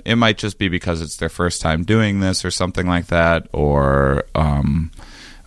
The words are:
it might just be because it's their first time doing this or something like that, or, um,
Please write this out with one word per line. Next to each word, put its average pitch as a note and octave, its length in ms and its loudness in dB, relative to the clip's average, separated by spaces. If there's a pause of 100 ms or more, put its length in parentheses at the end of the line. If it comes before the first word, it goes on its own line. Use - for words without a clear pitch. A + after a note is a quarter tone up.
it A2+ 100 0
might A2+ 220 2
just - 220 -8
be G2 100 0
because E2+ 320 -4
it's D#2 160 -10
their E2+ 120 -4
first F2 320 -4
time E2 220 0
doing G#2+ 360 2
this F#2+ 260 0
or F2+ 60 -2
something F#2 340 -2
like F2 220 0
that, E2 440 2
or, C#2 720 2 (120)
um, D2 560 0 (560)